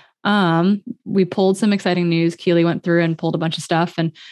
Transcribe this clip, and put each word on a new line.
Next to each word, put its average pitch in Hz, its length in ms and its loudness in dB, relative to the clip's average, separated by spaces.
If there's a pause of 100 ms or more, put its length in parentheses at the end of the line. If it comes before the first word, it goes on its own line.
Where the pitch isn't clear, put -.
(240)
Um, 196 580 2 (220)
we 196 220 0
pulled 190 320 0
some 208 140 0
exciting 180 380 0
news. 165 260 0
Keely 170 300 2
went 170 180 -2
through 170 200 2
and 165 140 -2
pulled 160 180 -4
a - 20 -2
bunch 165 200 -4
of 156 60 -8
stuff. 170 340 -2
And, 165 140 -2 (200)